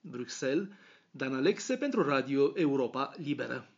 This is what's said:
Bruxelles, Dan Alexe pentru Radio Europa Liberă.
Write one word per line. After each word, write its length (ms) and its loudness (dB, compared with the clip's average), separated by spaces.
Bruxelles, 640 -4
Dan 240 -4
Alexe 420 2
pentru 320 2
Radio 460 4
Europa 600 0
Liberă. 540 -4